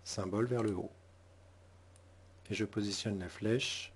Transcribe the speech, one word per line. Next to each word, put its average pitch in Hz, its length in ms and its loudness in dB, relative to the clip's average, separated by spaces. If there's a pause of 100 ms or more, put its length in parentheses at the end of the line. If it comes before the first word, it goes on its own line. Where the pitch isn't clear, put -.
symbole 101 420 0
vers 123 160 2
le 104 140 2
haut. - 160 -4 (1600)
Et 104 60 -2
je 104 100 0
positionne 104 540 -2
la 90 100 -4
flèche - 680 0